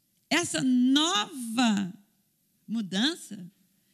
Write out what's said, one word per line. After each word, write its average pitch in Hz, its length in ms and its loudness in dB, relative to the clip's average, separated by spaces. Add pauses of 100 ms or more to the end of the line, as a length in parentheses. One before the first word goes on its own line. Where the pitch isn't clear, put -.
(300)
essa 320 320 0
nova 254 1300 2 (720)
mudança 208 840 -4 (440)